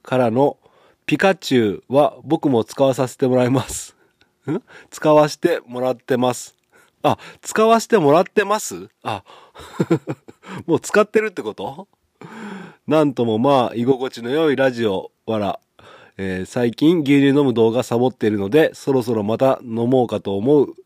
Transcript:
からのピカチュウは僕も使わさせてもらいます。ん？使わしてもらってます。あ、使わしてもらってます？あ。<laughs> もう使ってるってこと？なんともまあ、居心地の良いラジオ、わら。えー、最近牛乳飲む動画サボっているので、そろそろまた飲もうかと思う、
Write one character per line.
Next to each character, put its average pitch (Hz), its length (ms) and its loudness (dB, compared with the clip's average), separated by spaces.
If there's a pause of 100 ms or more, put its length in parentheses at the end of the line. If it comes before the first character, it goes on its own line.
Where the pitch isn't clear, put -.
か 131 140 -4
ら 123 140 2
の 135 260 0 (500)
ピ 151 100 0
カ 190 180 2
チ - 200 -4
ュ 107 340 0
ウ 117 40 -6
は 143 300 2
僕 156 240 -2
も 120 160 2
使 - 180 -6
わ 135 120 2
さ 131 140 -2
せ - 100 -16
て 135 100 0
も 127 100 0
ら 123 80 2
い 123 40 0
ま 127 180 0
す。 - 300 -14 (520)
ん？ 170 120 -6 (300)
使 156 220 0
わ 151 140 6
し 147 80 -10
て 170 300 0
も 123 160 -10
ら 127 100 0
っ 120 60 -6
て - 180 -4
ま 123 200 0
す。 - 200 -16 (460)
あ、 127 160 0 (240)
使 - 240 -2
わ 226 160 4
し - 60 -10
て 233 100 2
も 147 160 4
ら 170 80 6
っ - 40 2
て 208 200 -2
ま 208 160 -2
す？ 92 260 -12 (160)
あ。 117 220 -10 (760)
<laughs> - 680 -16
も 165 80 0
う 127 40 0
使 - 220 0
っ 214 40 2
て 220 140 0
る 214 100 -2
っ - 20 -12
て 165 100 -12
こ 107 120 -8
と？ 139 360 -14 (1000)
な 156 160 4
ん 143 100 0
と 120 120 -2
も 110 140 0
ま 131 340 2
あ、 - 20 -12
居 117 80 -4
心 131 260 0
地 120 120 -14
の 117 80 -8
良 151 220 0
い 131 40 0
ラ 135 160 0
ジ 117 140 -4
オ、 92 260 -4 (140)
わ 110 140 -4
ら。 98 200 -4 (600)
え 95 220 -6
ー、 92 40 -10
最 120 260 -2
近 160 300 2
牛 139 180 4
乳 139 80 4
飲 139 180 4
む 127 80 0
動 113 160 4
画 113 140 -2
サ - 120 -4
ボ 120 120 2
っ 123 40 -4
て - 140 -4
い 107 60 2
る 104 80 -2
の 98 100 -4
で、 147 240 2
そ - 180 -6
ろ 131 120 0
そ 117 100 -4
ろ 107 80 -2
ま 107 160 -2
た 135 240 2
飲 117 260 -4
も 127 180 2
う - 20 -2
か 104 120 -4
と 98 160 -6
思 131 280 4
う、 - 100 -6 (120)